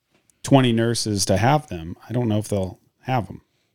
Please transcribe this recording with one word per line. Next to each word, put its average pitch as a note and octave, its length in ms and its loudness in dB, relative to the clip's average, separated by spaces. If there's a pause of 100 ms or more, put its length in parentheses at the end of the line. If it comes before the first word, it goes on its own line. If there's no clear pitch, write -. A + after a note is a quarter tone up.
(420)
twenty C3 300 6
nurses A2+ 540 0
to F#2+ 120 2
have C#3 300 2
them." E2+ 300 -12 (120)
I A2 40 -10
don't A#2+ 160 -2
know G#2+ 100 0
if G#2 80 -8
they'll F#2+ 320 -6 (220)
have A#2+ 280 -4
'em. - 120 -16 (340)